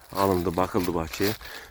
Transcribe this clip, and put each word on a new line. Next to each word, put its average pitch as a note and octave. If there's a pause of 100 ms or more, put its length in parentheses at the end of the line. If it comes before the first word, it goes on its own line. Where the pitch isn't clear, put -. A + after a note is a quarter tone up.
(120)
alındı, F2+
bakıldı F2+
bahçeye. E2+ (400)